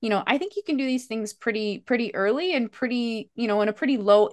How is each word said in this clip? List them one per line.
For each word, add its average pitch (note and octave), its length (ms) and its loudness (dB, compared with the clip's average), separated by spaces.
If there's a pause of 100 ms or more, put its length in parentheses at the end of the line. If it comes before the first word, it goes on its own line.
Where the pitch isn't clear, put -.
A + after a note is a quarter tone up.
you A#3 80 -4
know, G3+ 180 0
I B3+ 100 2
think F#4 200 -6
you G#4 60 -6
can D#4 120 -2
do C4+ 100 -2
these B3+ 200 -2
things A3 260 -6
pretty, G#3+ 480 -4
pretty A#3+ 340 -2
early C4 400 0
and A#3+ 160 0
pretty, A#3 680 -4
you A#3 120 -2
know, G#3 140 2
in G#3 80 2
a G#3+ 40 -4
pretty C4+ 220 0
low G#3 380 6